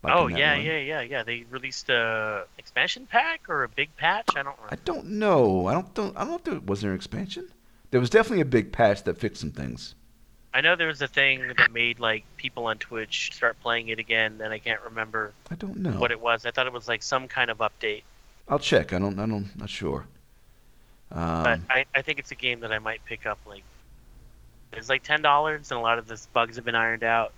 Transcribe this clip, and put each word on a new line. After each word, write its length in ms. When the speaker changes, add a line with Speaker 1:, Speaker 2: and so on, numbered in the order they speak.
Speaker 1:
Like 140
Speaker 2:
Oh, 120
Speaker 1:
in 60
that 60
Speaker 2:
yeah, 160
Speaker 1:
one. 100
Speaker 2:
yeah, 140
yeah, 220
yeah. 220
They 280
released 380
a 560
expansion 480
pack 440
or 140
a 60
big 280
patch? 340
I 100
don't 160
remember. 160
Speaker 1:
I 120
don't 220
know. 600
I 60
don't, 200
don't, 240
I 40
don't 80
know 80
if 80
there 200
was 160
there 100
an 40
expansion. 540
There 80
was 100
definitely 320
a 40
big 260
patch 320
that 140
fixed 240
some 100
things. 440
Speaker 2:
I 80
know 140
there 120
was 140
a 60
thing 340
that 140
made, 280
like, 240
people 280
on 140
Twitch 540
start 280
playing 280
it 100
again, 440
and 80
I 80
can't 220
remember 500
Speaker 1:
I 40
don't 220
know. 140
Speaker 2:
what 200
it 80
was. 260
I 60
thought 160
it 60
was, 140
like, 160
some 240
kind 240
of 80
update. 420
Speaker 1:
I'll 120
check. 340
I 60
don't, 200
I 80
don't, 300
not 120
sure. 380
Um, 320
Speaker 2:
But 160
I, 160
I 60
think 180
it's 120
a 40
game 260
that 100
I 80
might 260
pick 220
up, 100
like, 160
it's, 160
like, 140
ten 180
dollars, 500
and 80
a 20
lot 180
of 80
the 120
bugs 220
have 100
been 100
ironed 280
out. 340